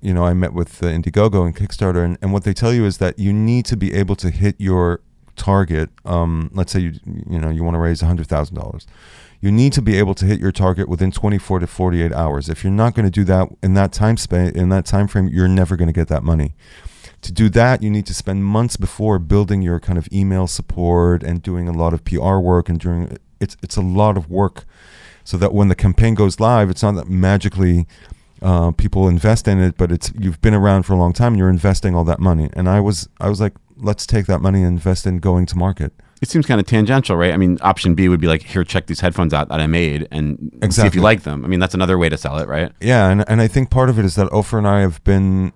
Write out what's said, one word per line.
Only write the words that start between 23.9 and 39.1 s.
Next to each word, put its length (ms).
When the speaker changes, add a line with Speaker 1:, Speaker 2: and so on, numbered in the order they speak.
Speaker 1:
of 140
work, 340
so 140
that 140
when 160
the 60
campaign 400
goes 240
live, 320
it's 120
not 120
that 140
magically, 800
uh, 320
people 360
invest 400
in 100
it, 180
but 140
it's, 280
you've 220
been 140
around 300
for 80
a 40
long 160
time 200
and 60
you're 120
investing 440
all 100
that 160
money. 340
And 140
I 120
was, 280
I 80
was 120
like, 140
"Let's 300
take 200
that 140
money 200
and 80
invest 380
in 120
going 280
to 100
market." 360
Speaker 2:
It 100
seems 160
kinda 160
tangential, 540
right? 160
I 40
mean, 240
option 340
B 140
would 120
be 60
like, 160
"Here, 220
check 220
these 140
headphones 340